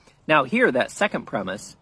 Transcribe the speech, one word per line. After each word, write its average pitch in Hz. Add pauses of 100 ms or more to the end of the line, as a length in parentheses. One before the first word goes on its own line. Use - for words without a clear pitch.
(260)
Now 156
here, 214
that 123
second 196
premise, 98